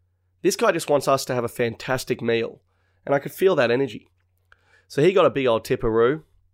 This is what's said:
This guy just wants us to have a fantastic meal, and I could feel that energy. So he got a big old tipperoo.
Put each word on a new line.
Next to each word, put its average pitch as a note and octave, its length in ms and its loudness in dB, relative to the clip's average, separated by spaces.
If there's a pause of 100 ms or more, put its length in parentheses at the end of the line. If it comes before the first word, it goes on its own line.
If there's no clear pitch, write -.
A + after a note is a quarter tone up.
(440)
This F#3+ 120 0
guy A3+ 160 2
just E3 180 -6
wants C#3+ 180 0
us C3+ 180 0
to C3 80 -6
have A#2+ 100 -2
a A#2 60 -6
fantastic B2+ 720 -4
meal, A#2 400 -4 (420)
and C#3 120 0
I C#3+ 40 0
could D3 120 -10
feel F#3 240 2
that A#2+ 160 2
energy. B2 400 -4 (760)
So - 140 -4
he F3+ 120 4
got F3+ 120 6
a B2 60 4
big C3 160 -2
old A2+ 160 2
tipperoo. B2 580 0 (320)